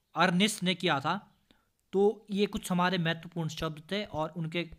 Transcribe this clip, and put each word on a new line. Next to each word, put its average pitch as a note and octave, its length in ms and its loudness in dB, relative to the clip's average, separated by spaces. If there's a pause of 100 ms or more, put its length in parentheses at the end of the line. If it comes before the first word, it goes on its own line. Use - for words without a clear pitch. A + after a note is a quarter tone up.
(160)
अर्निस F#3 480 4
ने F3+ 120 2
किया D#3 240 0
था। D#3 140 0 (840)
तो G3+ 360 2
ये G3+ 160 2
कुछ G#3 240 -8
हमारे F3+ 280 2
महत्वपूर्ण E3 500 -2
शब्द D#3 320 -6 (100)
थे G#3 120 -2 (100)
और D#3 240 -4
उनके E3 260 -4 (160)